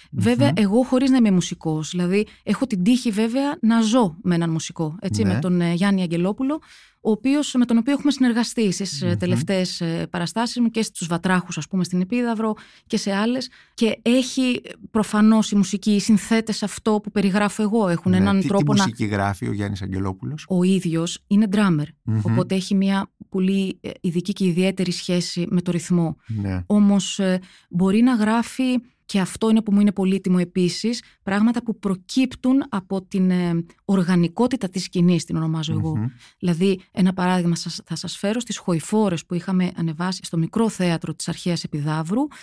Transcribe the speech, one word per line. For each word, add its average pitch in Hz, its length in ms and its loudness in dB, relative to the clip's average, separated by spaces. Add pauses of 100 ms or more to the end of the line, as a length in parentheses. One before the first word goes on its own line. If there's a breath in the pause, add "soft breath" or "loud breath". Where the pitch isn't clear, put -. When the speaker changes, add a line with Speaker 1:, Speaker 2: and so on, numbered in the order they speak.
(120 loud breath)
Speaker 1:
Μμμ. 139 120 -2
Speaker 2:
Βέβαια, 240 320 2
εγώ, 214 280 2
χωρίς 254 260 2
να 262 80 4
είμαι 220 140 4
μουσικός, 160 580 -2
δηλαδή, 180 380 0 (160 loud breath)
έχω 220 240 -2
την 190 160 -2
τύχη, 247 280 2
βέβαια, 240 500 -2
να 226 200 4
ζω 214 400 2
με 175 140 0
έναν 170 140 0
μουσικό, 160 520 -4
έτσι, 202 220 -2
Speaker 1:
Ναι. 190 100 2
Speaker 2:
με - 60 0
τον, 180 220 0
ε, 170 120 0
Γιάννη 190 280 2
Αγγελόπουλο, 202 600 -2 (420 soft breath)
ο 226 80 0
οποίος, 269 460 0
με 240 80 4
τον 233 120 2
οποίο 233 160 2
έχουμε 277 180 2
συνεργαστεί 233 600 0
στις, 175 300 -6
ε, 180 60 0
Speaker 1:
Μμμ. 175 100 0
Speaker 2:
τελευταίες, 180 640 -2
ε, 165 280 -4
παραστάσεις 226 520 -4
μου 226 80 2
και 226 120 -2
στους 202 260 -6
Βατράχους, 175 500 0
ας 151 100 -6
πούμε, 185 160 -2
στην 180 180 0
Επίδαυρο 220 520 -2 (340 loud breath)
και 226 100 -2
σε 202 160 -2
άλλες. 240 360 -2 (240 soft breath)
Και - 280 0
έχει, 254 640 0
ε, - 60 -18 (220)
προφανώς 214 600 4
η 208 40 2
μουσική, 202 400 0
οι 202 40 2
συνθέτες, 220 640 2
αυτό 214 400 -2
που 208 80 -12
περιγράφω 202 500 0
εγώ, 214 260 2
έχουν 175 240 0
Speaker 1:
Ναι. 180 60 4
Speaker 2:
έναν 196 180 4
Speaker 1:
Τι, 196 60 4
τι 185 60 0
Speaker 2:
τρόπο 185 260 2
να 202 100 4
Speaker 1:
μουσική 110 220 -2
γράφει 101 420 -2
ο 117 60 -2
Γιάννης 101 280 -4
Αγγελόπουλος; 98 680 -6
Speaker 2:
Ο 180 160 0
ίδιος 175 640 0
είναι 208 240 4
drummer, 185 340 2 (180)
Speaker 1:
Μμμ. 110 200 0
Speaker 2:
οπότε 117 320 0
έχει 190 200 -2
μια 196 340 0 (200)
πολύ, 190 520 -2
ε, - 80 -10 (120)
ειδική 180 320 -2
και 190 120 -2
ιδιαίτερη 185 460 0
σχέση 175 580 -4
με 175 120 2
το 175 100 -2
ρυθμό. 170 440 0 (120)
Speaker 1:
Ναι. 98 380 -4
Speaker 2:
Όμως, 202 540 2
ε, 185 200 0 (300 loud breath)
μπορεί 190 320 2
να 247 140 4
γράφει, 233 600 0 (280 soft breath)
και - 140 -2
αυτό 190 300 -2
είναι 220 120 6
που 208 120 -2
μου 202 60 6
είναι 208 120 4
πολύτιμο 190 480 2
επίσης, 180 640 -2 (220 soft breath)
πράγματα 220 400 0
που - 160 -4
προκύπτουν 254 880 0
από 190 360 -4
την, 185 260 0
ε, 175 340 0 (200)
οργανικότητα 185 840 2
της 185 140 -6
σκηνής, 175 420 2
την 170 100 -6
ονομάζω 160 380 -4
εγώ. 156 240 -2
Speaker 1:
Μμμ. - 80 -2 (340 loud breath)
Speaker 2:
Δηλαδή, 180 400 0 (120 loud breath)
ένα 185 220 2
παράδειγμα 180 420 0
σας, - 300 -8
θα 165 100 -10
σας 165 220 -10
φέρω, 214 220 -2
στις 233 180 -8
Χοηφόρες 180 680 -2
που - 80 -8
είχαμε 180 440 0
ανεβάσει, 165 460 -4
στο - 140 -8
μικρό 208 320 0
θέατρο 170 440 -2
της - 140 -12
Αρχαίας 170 360 -4
Επιδαύρου, 156 580 -4 (220 loud breath)